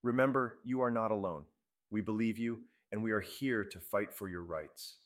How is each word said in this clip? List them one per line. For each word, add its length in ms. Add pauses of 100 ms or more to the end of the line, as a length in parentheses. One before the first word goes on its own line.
Remember, 600
you 180
are 80
not 200
alone. 360 (440)
We 100
believe 380
you, 220 (320)
and 100
we 80
are 100
here 440
to 160
fight 340
for 140
your 160
rights. 600